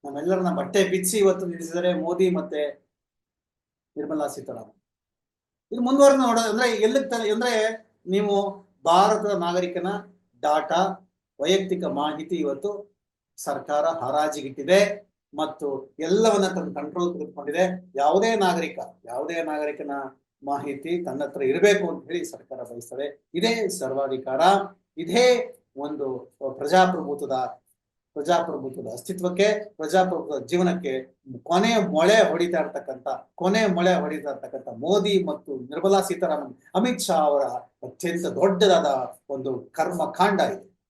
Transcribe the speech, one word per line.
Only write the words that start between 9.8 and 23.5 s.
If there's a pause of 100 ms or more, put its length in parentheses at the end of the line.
ಡಾಟಾ, (320)
ವೈಯಕ್ತಿಕ
ಮಾಹಿತಿ
ಇವತ್ತು (380)
ಸರ್ಕಾರ
ಹರಾಜಿಗಿಟ್ಟಿದೆ (260)
ಮತ್ತು
ಎಲ್ಲವನ್ನ
ತನ್ನ
ಕಂಟ್ರೋಲ್
ತೆಗೆದುಕೊಂಡಿದೆ.
ಯಾವುದೇ
ನಾಗರಿಕ, (260)
ಯಾವುದೇ
ನಾಗರಿಕನ (540)
ಮಾಹಿತಿ
ತನ್ನ
ಹತ್ರ
ಇರಬೇಕು
ಅಂತ
ಹೇಳಿ
ಸರ್ಕಾರ
ಬಯಸ್ತದೆ.
ಇದೇ